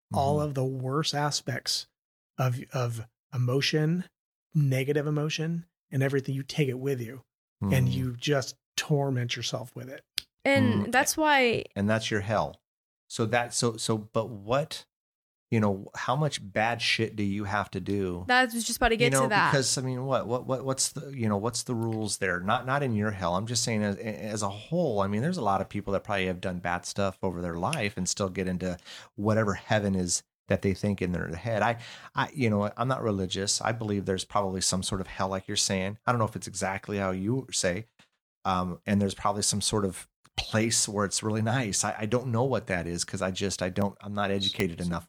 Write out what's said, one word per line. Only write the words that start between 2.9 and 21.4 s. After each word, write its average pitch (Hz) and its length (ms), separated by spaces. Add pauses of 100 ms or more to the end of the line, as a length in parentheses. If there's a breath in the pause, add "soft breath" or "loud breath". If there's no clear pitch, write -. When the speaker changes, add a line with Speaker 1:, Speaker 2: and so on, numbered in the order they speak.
Speaker 1:
emotion, 143 720 (500)
negative 143 520
emotion, 156 580 (260)
and 135 120
everything, 135 320
you 135 80
take 139 260
it 127 100
with 131 220
you, 117 200 (400)
and 98 100 (160)
Speaker 2:
Mm-hmm. 127 100
Speaker 1:
you 127 200
just 139 380 (220)
torment 135 580
yourself 123 400
with 123 140
it. 143 140 (420)
Speaker 3:
And 262 420
Speaker 2:
Mm. 240 40
Speaker 3:
that's 262 260
why 277 480 (100)
Speaker 2:
And 202 140
that's - 200
your 101 120
hell. 98 400 (500)
So 117 140
that, 120 300
so, 117 220
so, 113 200
but 107 320
what, 117 560 (640)
you 117 100
know, 101 360
how - 200
much 147 240 (140)
bad 117 260
shit 113 360
do 107 80
you 101 220
have 101 260
to 98 80
do? 92 480
Speaker 3:
That 240 260
was 233 100
just - 140
about 240 120
to 226 80
get 240 80
Speaker 2:
You 233 120
know, - 60
Speaker 3:
to - 60
that. 185 220
Speaker 2:
because, 135 280
I - 20
mean, 127 240
what, 127 220
what, 117 180
what, 123 180
what's 131 280
the, 147 180
you 127 180
know, 107 100
what's 113 260